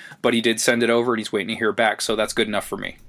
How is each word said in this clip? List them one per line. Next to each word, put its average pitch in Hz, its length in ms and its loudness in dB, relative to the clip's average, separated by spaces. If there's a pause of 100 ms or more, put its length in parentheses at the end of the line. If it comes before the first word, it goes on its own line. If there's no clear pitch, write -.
(240)
but 117 100 2
he 117 80 2
did 113 180 2
send 120 220 2
it 117 80 4
over, 120 240 2
and 110 60 0
he's 107 120 -8
waiting 98 180 -2
to 104 100 -6
hear 107 120 2
back. 107 300 0
So 113 140 -2
that's 107 180 -2
good 110 140 0
enough 104 200 -4
for 110 100 -6
me. 90 200 -10 (120)